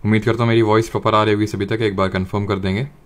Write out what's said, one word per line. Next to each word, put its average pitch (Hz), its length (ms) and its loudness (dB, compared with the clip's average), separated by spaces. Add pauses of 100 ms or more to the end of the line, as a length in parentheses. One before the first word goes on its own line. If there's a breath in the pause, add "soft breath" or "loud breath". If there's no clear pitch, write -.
उम्मीद 107 180 2
करता 120 200 0
हूँ 117 40 2
मेरी 113 140 4
वॉइस 110 280 2
प्रॉपर 107 260 0
आ 107 80 4
रही 107 100 2
होगी 104 140 0
सभी 98 180 -4
तक, 110 160 -4
एक 104 140 0
बार 95 140 0
कन्फर्म 95 360 -2
कर 98 140 -4
देंगे। 98 280 -2 (180)